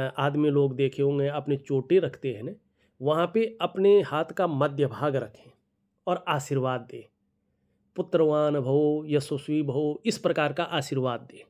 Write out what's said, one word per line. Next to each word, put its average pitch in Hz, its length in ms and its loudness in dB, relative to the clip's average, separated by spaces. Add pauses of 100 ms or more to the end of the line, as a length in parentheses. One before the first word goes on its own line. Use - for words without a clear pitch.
(180)
आदमी 147 320 2
लोग 139 260 2
देखे 135 280 0
होंगे 139 240 0
अपने 143 300 -4
चोटी 139 420 0
रखते 139 340 -4
हैं 104 100 -12
ना, 160 80 -10 (500)
वहाँ 160 320 0
पे 226 280 0
अपने 190 400 4
हाथ 151 240 -2
का 185 220 -2
मध्य 143 380 0
भाग 135 300 -2
रखें - 360 -8 (560)
और 180 200 -2
आशीर्वाद 135 540 -2
दें, 117 340 -20 (800)
"पुत्रवान 151 640 2
भव, 151 460 2
यशस्वी 147 560 -2
भव", 147 440 -2
इस 233 120 0
प्रकार 156 360 0
का 175 100 -4
आशीर्वाद 135 560 -2
दें। - 300 -20